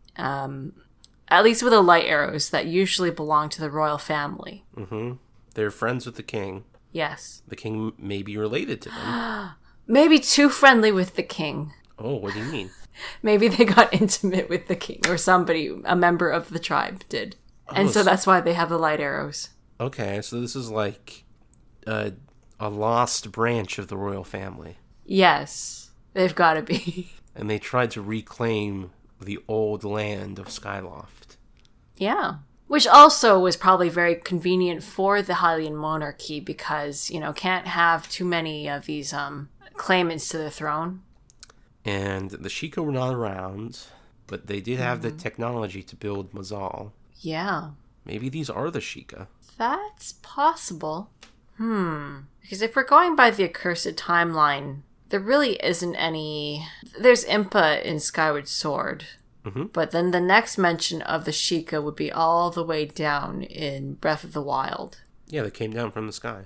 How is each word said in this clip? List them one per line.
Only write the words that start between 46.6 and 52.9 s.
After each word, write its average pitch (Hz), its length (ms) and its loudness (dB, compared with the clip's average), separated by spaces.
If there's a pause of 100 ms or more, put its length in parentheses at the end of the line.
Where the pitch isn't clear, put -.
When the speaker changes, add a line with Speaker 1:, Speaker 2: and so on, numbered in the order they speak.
Speaker 1:
Yeah. 160 520 -6 (340)
Speaker 2:
Maybe 117 240 -8
these 139 200 -6
are 147 220 -4
the 156 80 -6
Sheikah. - 480 -12 (300)
Speaker 1:
That's 330 640 -4
possible. 190 880 -2 (480)
Hmm. 165 640 -4 (220)
Because 190 200 -12
if 226 140 -2
we're 262 80 2
going 320 320 6